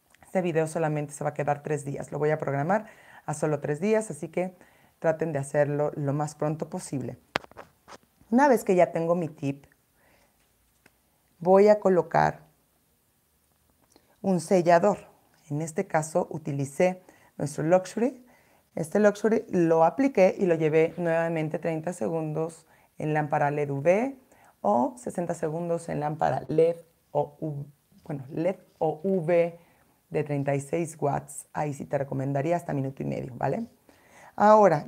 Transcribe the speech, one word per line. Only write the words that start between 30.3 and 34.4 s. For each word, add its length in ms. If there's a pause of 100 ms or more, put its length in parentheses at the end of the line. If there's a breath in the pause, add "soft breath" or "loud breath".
y 60
seis 380
watts. 540
Ahí 200
sí 120
te 120
recomendaría 580
hasta 180
minuto 300
y 20
medio, 300
¿vale? 320 (680 soft breath)
Ahora, 520